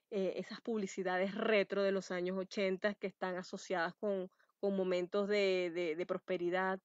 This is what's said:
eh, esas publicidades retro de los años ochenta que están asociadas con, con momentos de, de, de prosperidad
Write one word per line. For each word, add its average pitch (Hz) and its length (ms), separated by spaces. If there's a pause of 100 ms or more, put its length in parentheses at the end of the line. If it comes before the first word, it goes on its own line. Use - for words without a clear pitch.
(100)
eh, 190 260
esas 202 240
publicidades 190 760
retro 202 480
de 196 100
los 185 180
años 180 280
ochenta 190 560
que - 140
están 185 280
asociadas 185 580
con, 196 360 (300)
con 196 160
momentos 185 520
de, 190 460
de, 170 220
de 180 100
prosperidad 185 800